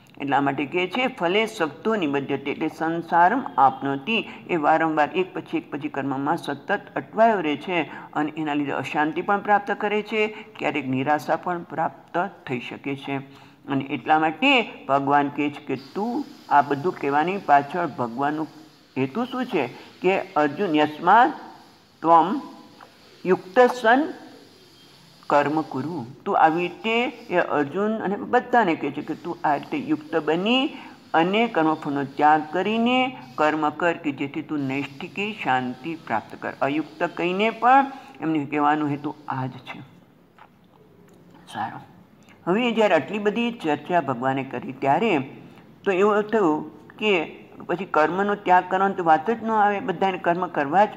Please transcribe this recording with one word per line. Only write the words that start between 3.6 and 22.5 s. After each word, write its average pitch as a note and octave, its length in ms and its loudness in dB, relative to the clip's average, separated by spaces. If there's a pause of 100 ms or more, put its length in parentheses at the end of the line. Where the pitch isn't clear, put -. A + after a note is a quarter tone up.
એ F3+ 60 0
વારંવાર D#3 600 2
એક F#3 180 -2
પછી D#3+ 240 -6
એક D#3 140 -8
પછી D3+ 180 -8
કર્મમાં C#3 480 -2
સતત D3 440 -4 (140)
અટવાયો G3+ 440 2
રહે D3+ 180 0
છે F3 240 -2 (320)
અને D3+ 240 -2
એના D#3 160 -4
લીધે D3 180 -2
અશાંતિ D3+ 500 -2
પણ G3+ 200 0
પ્રાપ્ત G3+ 300 0
કરે G#3 300 -2
છે, G#3+ 260 -2
ક્યારેક D3 600 -6
નિરાશા C#3+ 480 0
પણ F3 280 -4
પ્રાપ્ત E3+ 680 -4 (180)
થઈ B2+ 120 -4
શકે B2+ 360 -8
છે. C#3 220 -6 (500)
અને C3+ 160 -2
એટલા D3 360 0
માટે A3 540 2 (160)
ભગવાન C#3 400 2
કહે D3 200 -2
છે - 160 -14
કે C#3 100 -4
તું, A3 500 -6 (240)
આ C#3+ 120 6
બધું C#3 320 0
કહેવાની D#3 440 0
પાછળ D#3+ 500 2
ભગવાનનું C#3 600 -4 (500)
હેતુ C3+ 280 -2
શું B3+ 200 -6
છે? C#3 440 -4 (120)
કે F#3 180 2
અર્જુન D3+ 560 0
યસ્માત E3+ 580 4 (680)
ત્વમ E3+ 400 6 (840)